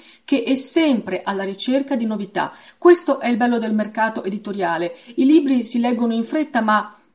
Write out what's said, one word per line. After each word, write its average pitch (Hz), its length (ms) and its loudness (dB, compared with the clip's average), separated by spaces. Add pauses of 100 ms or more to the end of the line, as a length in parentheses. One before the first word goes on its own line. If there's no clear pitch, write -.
(240)
che - 180 0
è 269 120 0
sempre 254 680 2
alla 196 220 -4
ricerca 262 500 -4
di 226 120 -2
novità. 196 460 -6 (240)
Questo 339 440 4
è 233 80 -4
il 240 80 0
bello 240 220 0
del 220 160 -4
mercato 220 500 -2
editoriale. 180 720 -4 (200)
I 262 100 2
libri 277 360 4
si 240 160 0
leggono 233 340 0
in 226 120 -2
fretta, 302 360 -2
ma 214 360 0 (180)